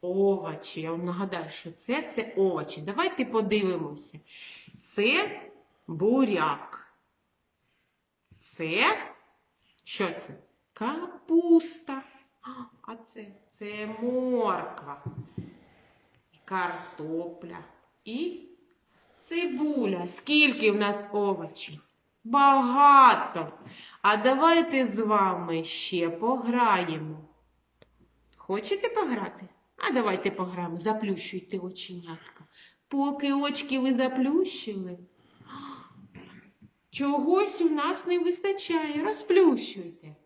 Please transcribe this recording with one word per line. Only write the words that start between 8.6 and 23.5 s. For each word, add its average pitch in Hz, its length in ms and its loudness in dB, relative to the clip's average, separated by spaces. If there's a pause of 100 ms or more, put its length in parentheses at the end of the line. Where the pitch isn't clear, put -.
що - 220 -6
це? - 280 -10 (380)
Капуста. 330 1300 0 (800)
А 226 140 -16
це, 220 300 -20 (320)
це 214 280 -8 (160)
морква. 233 1040 -2 (1400)
Картопля. 170 1120 -8 (460)
І 320 360 -6 (840)
цибуля. 254 840 0
Скільки 247 680 4
в 202 40 0
нас 202 360 0
овочів? 190 680 -4 (440)
Багато. 269 1300 8 (500)